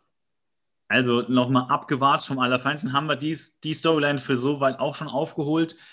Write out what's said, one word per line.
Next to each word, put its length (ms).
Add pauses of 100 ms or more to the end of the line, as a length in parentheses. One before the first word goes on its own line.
(880)
Also 340
nochmal 460
abgewatscht 580
vom 120
Allerfeinsten, 540
haben 160
wir 80
dies, 420
die 140
Storyline 460
für 180
so 240
weit 180
auch 160
schon 140
aufgeholt. 680 (180)